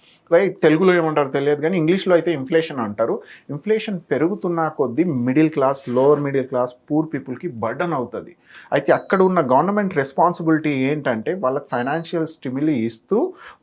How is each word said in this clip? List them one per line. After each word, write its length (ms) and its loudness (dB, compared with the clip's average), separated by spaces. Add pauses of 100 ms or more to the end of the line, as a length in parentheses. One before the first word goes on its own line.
(320)
రైట్? 300 2
తెలుగులో 320 4
ఏమంటారో 360 2
తెలియదు 320 0
కానీ 160 0
ఇంగ్లీష్లో 380 2
అయితే 180 2
ఇన్‌ఫ్లేషన్ 460 -2
అంటారు. 420 -2 (280)
ఇన్‌ఫ్లేషన్ 500 -4 (120)
పెరుగుతున్న 560 -2
కొద్దీ 360 -2
మిడిల్ 460 2
క్లాస్, 400 -2
లోవర్ 300 4
మిడిల్ 280 -2
క్లాస్, 260 -2 (180)
పూర్ 220 0
పీపుల్‌కి 340 -8
బర్డెన్ 460 -4
అవుతది. 420 -8 (380)
అయితే 200 2
అక్కడ 280 2
ఉన్న 180 4
గవర్నమెంట్ 580 2
రెస్పాన్సిబిలిటీ 720 0
ఏంటంటే, 640 -2
వాళ్ళకి 380 -4
ఫైనాన్షియల్ 560 -4
స్టిమ్యులీ 480 -4 (140)
ఇస్తూ 440 -2 (280)